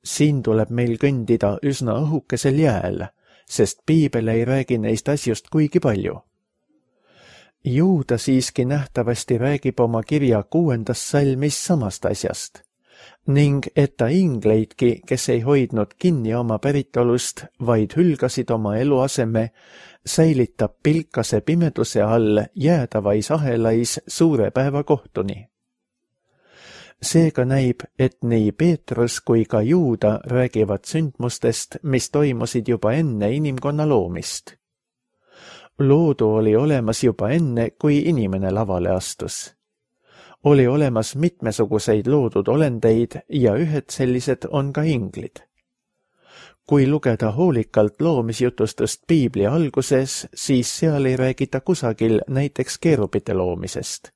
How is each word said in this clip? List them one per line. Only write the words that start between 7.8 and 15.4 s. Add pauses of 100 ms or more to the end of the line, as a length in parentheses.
ta
siiski
nähtavasti
räägib
oma
kirja
kuuendas
salmis
samast
asjast. (640)
Ning (100)
et
ta
ingleidki,
kes
ei